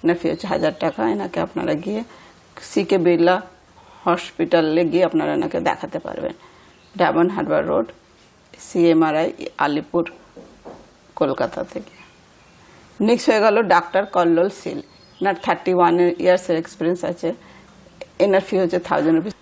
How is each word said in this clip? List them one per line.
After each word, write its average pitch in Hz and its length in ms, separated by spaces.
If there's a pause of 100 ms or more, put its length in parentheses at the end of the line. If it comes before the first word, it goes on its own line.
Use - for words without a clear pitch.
এনার 170 160
ফি - 120
হচ্ছে 165 220
হাজার 156 200 (100)
টাকা। 165 180 (140)
এনাকে 190 220 (100)
আপনারা - 260 (100)
গিয়ে 214 180 (720)
সিকে 196 340
বিড়লা 175 300 (720)
হসপিটালে 165 880
গিয়ে 175 180
আপনারা 156 280
এনাকে - 200 (120)
দেখাতে - 360
পারবেন, - 280 (680)
ডায়মন্ড 170 360
হারবার 151 360
রোড, 165 160 (800)
সিএমআরআই, 165 600 (380)
আলিপুর, 147 380 (1160)
কলকাতা 131 400 (120)
থেকে। - 200 (1120)
নেক্সট 240 220
হয়ে 220 160
গেল 208 120 (180)
ডাক্তার 180 280 (120)
কল্লোল 170 340 (100)
শীল, - 200 (400)
এনার 196 260
থার্টি 180 320
ওয়ান 170 180 (300)
ইয়ার্সের 180 360
এক্সপিরিয়েন্স 175 400 (100)
আছে, 170 180 (960)
এনার 196 220
ফি - 140
হচ্ছে 180 180 (100)
থাউজেন্ড 147 280
রুপিস। 190 240